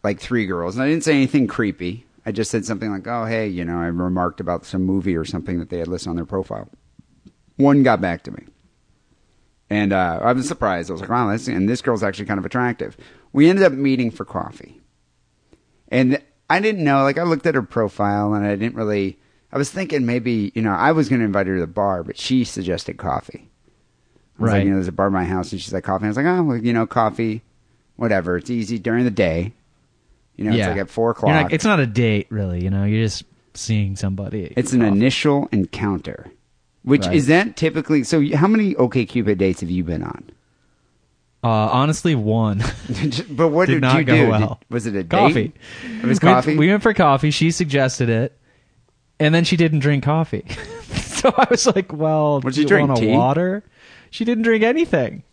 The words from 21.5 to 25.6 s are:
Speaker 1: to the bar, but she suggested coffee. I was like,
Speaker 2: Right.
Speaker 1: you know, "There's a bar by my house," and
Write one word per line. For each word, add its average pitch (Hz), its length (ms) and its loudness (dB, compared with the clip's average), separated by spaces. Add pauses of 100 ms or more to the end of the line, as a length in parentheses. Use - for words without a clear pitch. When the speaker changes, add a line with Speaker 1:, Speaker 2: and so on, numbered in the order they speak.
Speaker 1:
to 92 40 0
the 85 60 -2
bar, 92 360 -2
but - 160 -10
she 127 260 0
suggested 90 520 -6
coffee. - 520 -8 (880)
I - 40 -4
was 113 100 2
like, 101 60 2
Speaker 2:
Right. 98 60 2
Speaker 1:
you 98 60 2
know, 98 60 2
"There's 92 120 -2
a 92 40 -8
bar 98 180 0
by 98 100 0
my 90 40 -2
house," 90 280 -4
and 92 80 -8